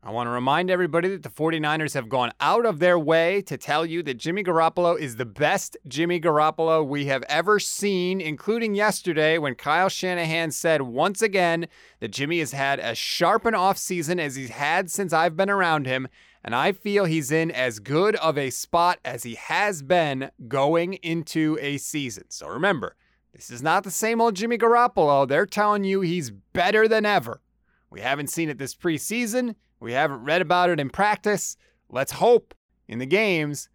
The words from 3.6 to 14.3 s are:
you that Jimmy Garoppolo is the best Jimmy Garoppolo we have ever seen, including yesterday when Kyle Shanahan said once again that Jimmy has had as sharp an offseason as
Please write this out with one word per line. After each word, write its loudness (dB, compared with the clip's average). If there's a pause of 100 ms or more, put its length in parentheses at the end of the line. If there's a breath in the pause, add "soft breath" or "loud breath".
you -4
that -6
Jimmy -4
Garoppolo 2
is -6
the -4
best -2 (100)
Jimmy 0
Garoppolo 2
we -4
have 0
ever 2
seen, -2
including -2
yesterday 2
when -2
Kyle 2
Shanahan -2
said 0
once -2
again 0 (320 soft breath)
that -6
Jimmy -2
has -4
had 0
as -4
sharp 0
an 2
offseason 0
as -4